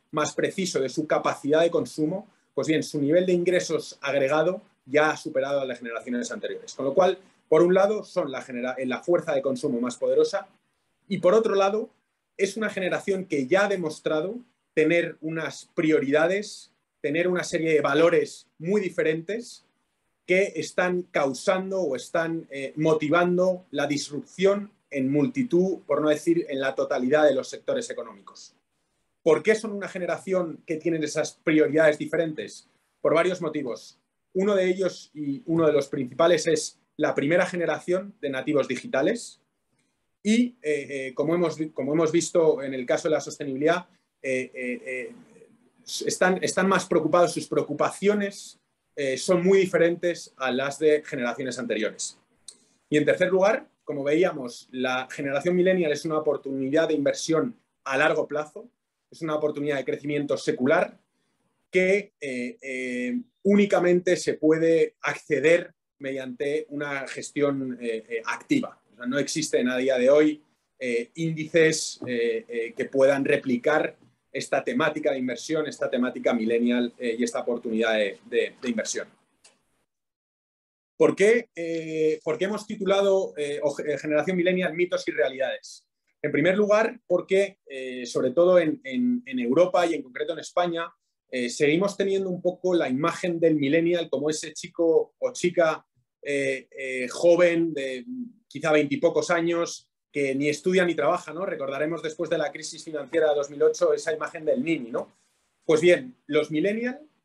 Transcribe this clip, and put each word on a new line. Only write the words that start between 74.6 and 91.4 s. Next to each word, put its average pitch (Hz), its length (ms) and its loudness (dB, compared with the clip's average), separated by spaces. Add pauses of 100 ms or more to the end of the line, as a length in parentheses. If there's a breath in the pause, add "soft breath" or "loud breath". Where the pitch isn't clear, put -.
temática 151 480 -2
de 135 80 -2
inversión, 131 480 -4
esta 131 240 -6
temática 127 420 -2
millennial, 120 680 0
eh, 117 200 -4
y 123 60 0
esta 120 160 -4
oportunidad 113 540 -2
de, 104 320 -2
de, 113 360 -2
de 131 60 -4
inversión. 107 400 -4 (1900)
¿Por 156 200 4
qué, 220 400 4
eh, 160 640 -2
por 156 160 -4
qué 180 60 -2
hemos 208 200 -4
titulado, 196 720 0
eh, 147 240 -4
o, 143 200 -2
eh, 147 180 -4
Generación 151 380 0
Millennial, 180 380 0
mitos 180 340 -2
y - 20 -4
realidades? 131 760 -4 (380)
En 147 80 -2
primer 165 260 2
lugar, 208 520 2
porque, 190 580 0
eh, 127 400 -8
sobre 131 240 -2
todo 175 300 6
en, 156 240 0
en, 123 420 0
en 131 140 -6
Europa 175 460 2
y 165 80 0
en 139 80 -6
concreto 139 320 -8
en 156 40 -10
España, 170 540 -4 (360)
eh, 123 220 -4